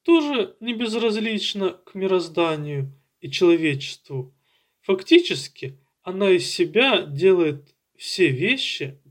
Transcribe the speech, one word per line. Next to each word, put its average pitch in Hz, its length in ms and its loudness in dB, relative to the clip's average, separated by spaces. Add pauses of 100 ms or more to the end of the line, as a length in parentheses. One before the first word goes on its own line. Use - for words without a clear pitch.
тоже 294 560 2
не 233 160 -6
безразлична 220 960 -2
к - 240 -20
мирозданию 160 1000 -2 (280)
и 147 100 -12
человечеству. 147 1040 0 (460)
Фактически, 196 1000 0 (240)
она 190 300 0
из 180 180 0
себя 196 520 2
делает 156 720 0 (200)
все - 340 0
вещи 156 680 -4 (100)